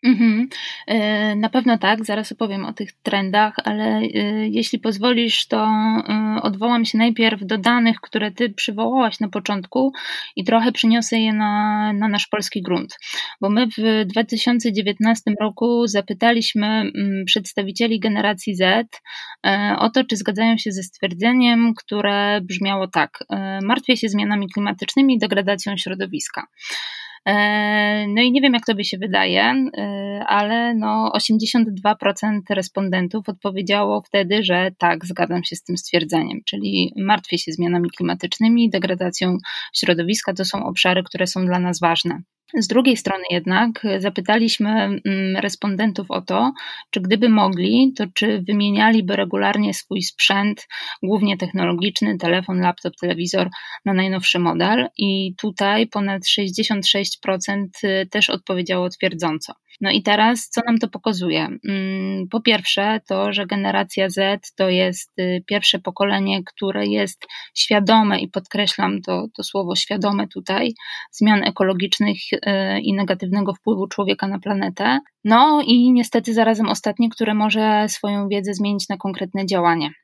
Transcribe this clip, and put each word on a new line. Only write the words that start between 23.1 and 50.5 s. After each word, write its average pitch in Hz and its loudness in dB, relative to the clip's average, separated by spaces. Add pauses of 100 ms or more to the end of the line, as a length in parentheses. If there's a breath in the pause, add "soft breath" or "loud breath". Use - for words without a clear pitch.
"E, 196 -4
martwię 233 2
się 226 -2
zmianami 202 0
klimatycznymi 208 0
i 233 0
degradacją 202 -2
środowiska". 190 -6 (800 loud breath)
E, 208 2
no 214 2
i 247 4
nie 277 4
wiem, 262 4
jak 233 -2
tobie 208 0
się 190 -6
wydaje, 185 2
e, 202 -2
ale 226 2
no, 214 0
osiemdziesiąt 220 2
dwa 202 0
procent 202 -2
respondentów 190 -2
odpowiedziało 202 -2
wtedy, 202 0
że 180 2
tak, 170 2
zgadzam 180 -2
się 170 -6
z - -8
tym 180 -6
stwierdzeniem, 160 -2
czyli 196 -2
martwię 190 0
się 165 -6
zmianami 175 0
klimatycznymi, 208 2
degradacją 185 0 (360 loud breath)
środowiska, 180 0
to 190 -2
są 196 -4
obszary, 185 2
które 185 -4
są 185 -2
dla 180 2
nas 180 -2
ważne. 170 0 (360)
Z 220 0
drugiej 247 4
strony 190 -4
jednak 185 0 (160)
zapytaliśmy, 208 0
mm, 196 0
respondentów 196 -2
o 185 -4
to, 214 0 (380 loud breath)
czy - -4
gdyby 202 2
mogli, 214 4
to 214 -2 (100)
czy 208 0
wymienialiby 208 2
regularnie 202 0
swój 190 -6
sprzęt, 202 0 (360 loud breath)